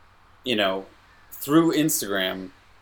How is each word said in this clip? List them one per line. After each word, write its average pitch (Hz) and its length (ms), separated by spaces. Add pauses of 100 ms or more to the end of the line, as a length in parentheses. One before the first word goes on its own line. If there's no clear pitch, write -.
(440)
you 123 120
know, 95 300 (440)
through 160 440
Instagram, 98 760 (320)